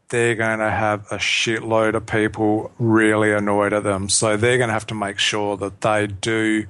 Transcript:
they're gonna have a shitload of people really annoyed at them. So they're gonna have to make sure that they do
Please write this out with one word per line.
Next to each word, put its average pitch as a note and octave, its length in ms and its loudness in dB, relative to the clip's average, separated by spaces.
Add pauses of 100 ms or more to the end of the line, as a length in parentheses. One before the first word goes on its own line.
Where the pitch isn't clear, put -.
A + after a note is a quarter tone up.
they're A#2 260 2
gonna A2 340 0
have G#2 400 -2
a G#2+ 60 -8
shitload A2 800 0
of A2 100 -4
people G#2+ 720 0
really G#2+ 540 4
annoyed G2+ 400 2
at G#2 120 0
them. G2+ 260 -2
So G#2+ 260 2
they're A#2+ 220 2
gonna A#2 160 0
have G#2+ 140 -6
to A2 80 -8
make G2+ 220 -6
sure G#2 400 -2
that G2 220 -8
they G#2+ 280 0
do A2 640 -2